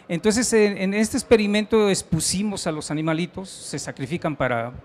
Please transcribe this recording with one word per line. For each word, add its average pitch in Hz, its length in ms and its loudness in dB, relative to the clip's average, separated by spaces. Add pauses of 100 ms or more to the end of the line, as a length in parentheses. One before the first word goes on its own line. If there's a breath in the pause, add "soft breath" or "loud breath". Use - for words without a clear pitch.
Entonces, 208 460 0
en, 208 240 4
en 196 160 -2
este 214 240 0
experimento 214 720 4
expusimos 185 760 -2
a 165 40 0
los 151 200 -8
animalitos, 160 580 -4
se - 300 -10
sacrifican 147 560 -6
para, 123 360 -2 (140)